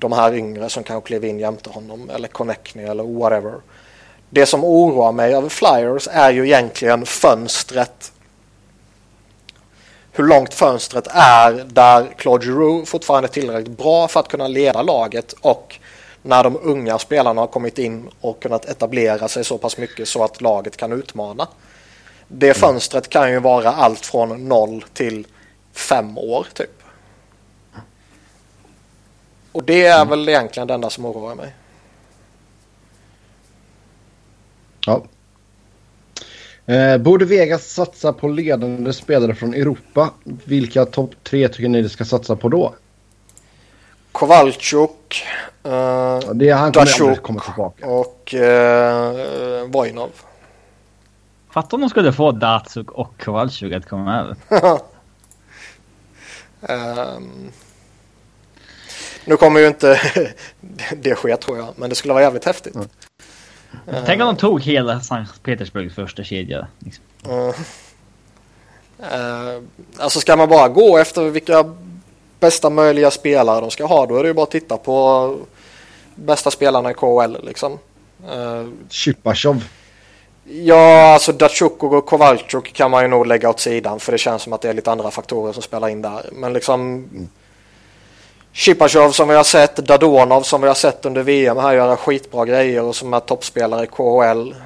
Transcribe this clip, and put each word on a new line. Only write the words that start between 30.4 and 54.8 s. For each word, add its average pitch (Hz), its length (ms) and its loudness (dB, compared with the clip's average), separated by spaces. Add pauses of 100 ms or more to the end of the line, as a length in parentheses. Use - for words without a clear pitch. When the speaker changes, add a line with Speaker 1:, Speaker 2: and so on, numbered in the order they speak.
Speaker 1:
det 127 60 -4
enda 120 160 -6
som 120 160 -12
oroar 113 300 -12
mig. 139 180 -18 (3250)
Speaker 2:
Ja. 120 180 -2 (1600)
Eh, 131 320 4
borde 180 280 4
Vegas 165 440 0
satsa 170 440 -4
på - 140 -8
ledande 127 640 -4
spelare 120 420 -2
från 117 180 -8
Europa? 143 560 -2 (140)
Vilka 135 600 -2
topp 127 260 -6 (120)
tre 139 240 -2
tycker 120 220 -6
ni 120 120 2
de 107 80 -4
ska - 160 -10
satsa 117 300 -2
på 117 140 -4
då? 165 240 0 (1400)
Speaker 1:
Kovalchuk, 151 1120 2 (400)
eh, 139 80 -10
Speaker 2:
Ja, 127 480 -2 (140)
det, 135 160 2
han 143 220 2
kommer 147 160 6
aldrig 139 220 2
Speaker 1:
Datsjuk 131 140 -2
Speaker 2:
komma 107 160 -8
tillbaka. - 480 -10
Speaker 1:
och, 123 460 -6
eh, 123 1300 0
Vojnov. 120 420 -6 (1400)
Speaker 3:
Fatta - 260 -8
om 277 60 -6
de 262 80 -2
skulle 165 240 2
få 147 180 2
Datsjuk 113 600 -4
och - 320 -14
Kovalchuk 107 500 -6
att 92 160 -10
komma 101 300 -6
över. 58 160 -10 (140)
Speaker 1:
<laughs> 175 300 2 (1900)